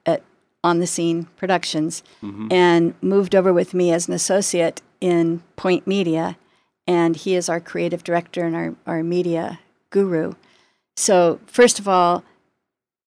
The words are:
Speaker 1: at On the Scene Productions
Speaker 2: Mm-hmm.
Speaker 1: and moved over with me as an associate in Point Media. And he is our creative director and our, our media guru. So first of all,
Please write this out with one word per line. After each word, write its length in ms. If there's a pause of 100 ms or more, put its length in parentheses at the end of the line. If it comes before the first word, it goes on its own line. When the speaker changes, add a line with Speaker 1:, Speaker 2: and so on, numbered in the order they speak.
Speaker 1:
at 160 (400)
On 160
the 80
Scene 380 (100)
Productions 640 (220)
Speaker 2:
Mm-hmm. 260
Speaker 1:
and 540
moved 320
over 180
with 220
me 160
as 160
an 80
associate 640 (180)
in 440 (120)
Point 300
Media. 500 (520)
And 280
he 200
is 140
our 100
creative 440
director 400
and 120
our, 180 (140)
our 160
media 560 (320)
guru. 420 (640)
So 500
first 320
of 100
all, 360 (840)